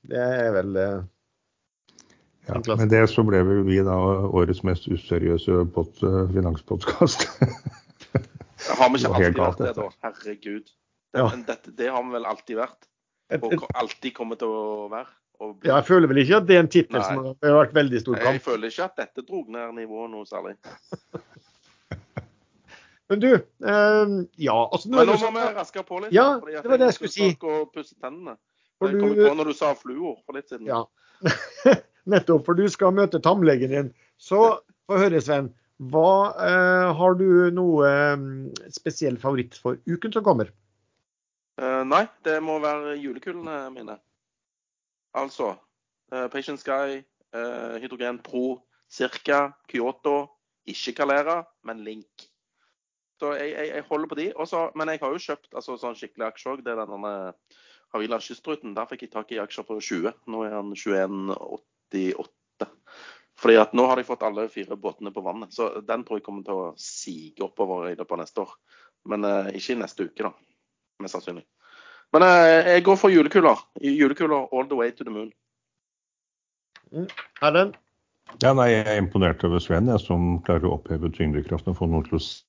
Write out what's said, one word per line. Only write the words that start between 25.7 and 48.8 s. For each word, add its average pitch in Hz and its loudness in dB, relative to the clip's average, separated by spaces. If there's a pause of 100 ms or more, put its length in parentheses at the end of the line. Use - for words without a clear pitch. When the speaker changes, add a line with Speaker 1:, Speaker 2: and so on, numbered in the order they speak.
Speaker 3:
på 180 -10
litt, 214 -4
Speaker 1:
Ja, 262 6
Speaker 3:
fordi 156 -12
at 151 -10
Speaker 1:
det 240 -2
var 262 6
det 254 4
jeg 214 4
Speaker 3:
jeg - -4
Speaker 1:
skulle - -8
si. 202 -4
Speaker 3:
måtte 185 2
snakke 156 -4
og 147 -8
pusse - -16
tennene. 143 -14 (420)
Speaker 1:
For 190 0
Speaker 3:
Jeg 196 2
kom 202 4
Speaker 1:
du 208 6
Speaker 3:
på 143 6
når 156 -2
du 151 -4
sa 147 0
fluor 135 -8 (100)
for 139 -16
litt 143 -12
siden. 113 -14
Speaker 1:
Ja. 117 -4 (360)
<laughs> - 2 (320)
Nettopp, 175 2
for 170 0
du 185 2
skal 185 2
møte 196 0
tannlegen 156 4
din. 139 -4 (260)
Så, 190 0 (500)
få 196 0
høre, 180 4
Sven, 139 -2 (280)
hva, 175 4
eh, 180 2
har 180 4
du 180 4
noe, 175 2
ehm, 143 2 (460)
spesiell 143 -6
favoritt 127 -4
for 123 -4
uken 175 -6
som 220 -4
kommer? 131 2 (1080)
Speaker 3:
Eh, 131 -4
nei, 160 2 (160)
det 156 -2
må 160 -4
være 147 -6
julekulene 147 -12
mine. 110 -18 (1160)
Altså, 131 -6 (600)
eh, 127 -8
Patient 135 -10
Sky, 139 -6 (300)
eh, 117 -10
Hydrogen 123 -10
Pro, 127 -6 (280)